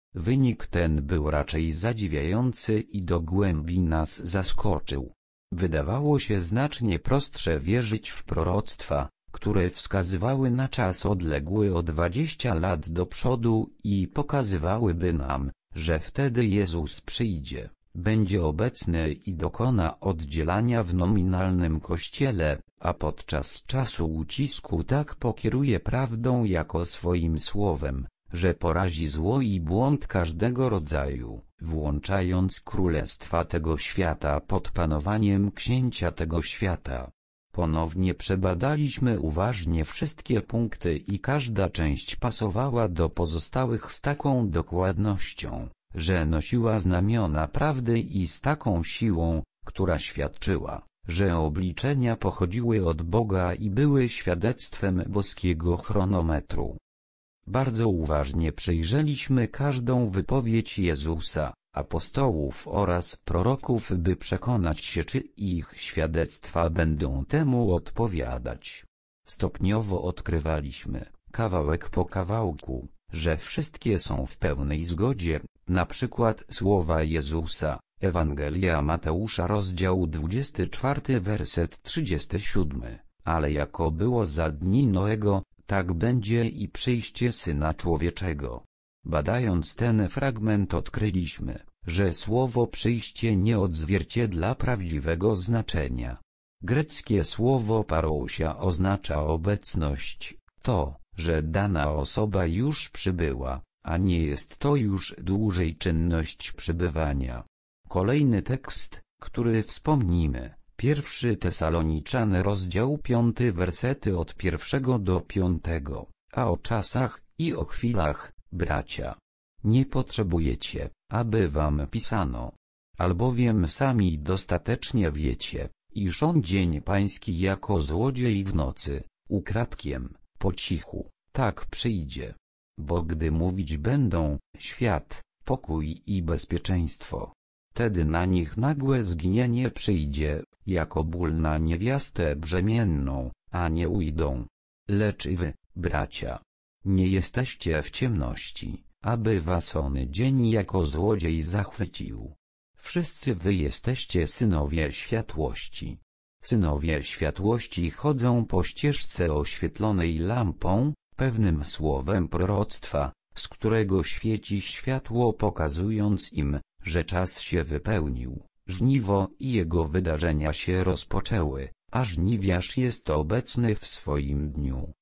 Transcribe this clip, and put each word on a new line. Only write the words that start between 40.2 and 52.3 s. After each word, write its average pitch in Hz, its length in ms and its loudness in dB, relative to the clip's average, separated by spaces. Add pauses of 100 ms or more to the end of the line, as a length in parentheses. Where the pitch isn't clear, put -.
punkty 104 560 -2
i 98 220 -4
każda 120 500 0
część - 460 -2
pasowała 117 720 0
do 82 220 2
pozostałych 95 840 -2
z - 100 -8
taką 139 480 2
dokładnością, 92 1200 0 (260)
że 85 300 2
nosiła 107 540 2
znamiona 90 680 2
prawdy 127 520 2
i 95 280 0
z - 140 -4
taką 113 420 0
siłą, 82 600 0 (220)
która 87 340 0
świadczyła, - 840 -4 (220)
że 87 300 2
obliczenia 92 800 0
pochodziły 104 680 0